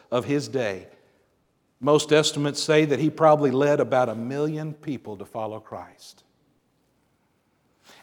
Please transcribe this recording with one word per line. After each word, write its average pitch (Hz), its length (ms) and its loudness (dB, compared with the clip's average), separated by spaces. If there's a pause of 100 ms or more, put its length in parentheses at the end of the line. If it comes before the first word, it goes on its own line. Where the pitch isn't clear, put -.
(120)
of 120 140 0
his 139 220 -2
day. 107 400 -4 (960)
Most 151 320 2
estimates 147 500 0
say 156 220 4
that 139 140 0
he 156 100 2
probably 151 420 4
led 143 300 2
about 123 260 2
a 110 80 -6
million 151 580 -6
people 120 440 -10
to 98 80 -14
follow 110 340 -10
Christ. - 640 -18 (1800)